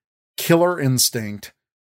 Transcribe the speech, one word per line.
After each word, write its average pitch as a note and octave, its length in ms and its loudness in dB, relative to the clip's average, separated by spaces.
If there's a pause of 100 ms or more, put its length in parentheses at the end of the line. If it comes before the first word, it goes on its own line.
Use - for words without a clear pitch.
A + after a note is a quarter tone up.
(360)
Killer F3 420 2
Instinct, A#2+ 760 -2 (340)